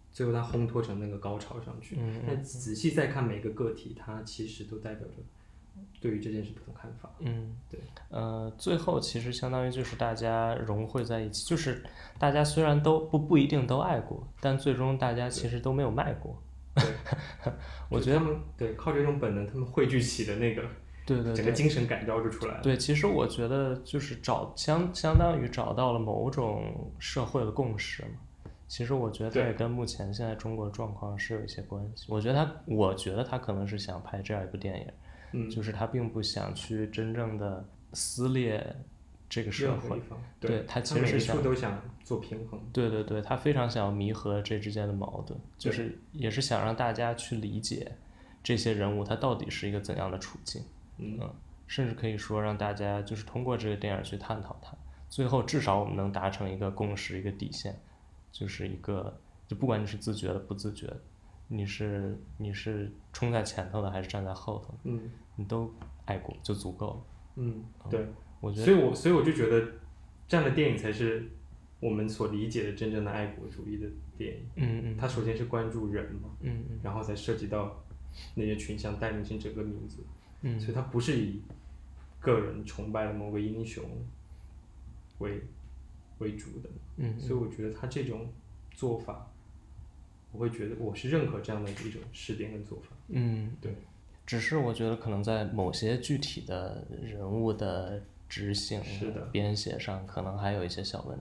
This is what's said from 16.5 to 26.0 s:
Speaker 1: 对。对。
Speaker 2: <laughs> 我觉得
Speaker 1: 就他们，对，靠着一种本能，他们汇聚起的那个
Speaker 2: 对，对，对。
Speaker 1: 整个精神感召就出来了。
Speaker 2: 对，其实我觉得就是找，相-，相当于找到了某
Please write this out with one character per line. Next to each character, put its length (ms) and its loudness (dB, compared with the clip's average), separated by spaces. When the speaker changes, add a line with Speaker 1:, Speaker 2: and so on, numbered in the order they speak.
Speaker 1:
对。 100 8
对。 680 -2
Speaker 2:
<laughs> 380 -8
我 100 4
觉 100 4
得 80 8
Speaker 1:
就 60 6
他 60 4
们， 100 0
对， 180 0
靠 180 0
着 80 6
一 40 8
种 140 4
本 160 2
能， 120 0
他 80 -6
们 120 0
汇 200 6
聚 140 6
起 240 2
的 120 0
那 180 4
个 80 -2
Speaker 2:
对， 140 4
对， 60 2
对。 100 2
Speaker 1:
整 100 2
个 80 6
精 160 8
神 180 4
感 200 0
召 160 2
就 80 2
出 160 -4
来 80 -2
了。 80 -6
Speaker 2:
对， 120 8
其 200 4
实 120 6
我 220 6
觉 180 0
得 380 2
就 160 -2
是 160 -6
找， 400 0
相-， 380 4
相 240 6
当 200 8
于 80 0
找 280 0
到 180 4
了 60 2
某 320 2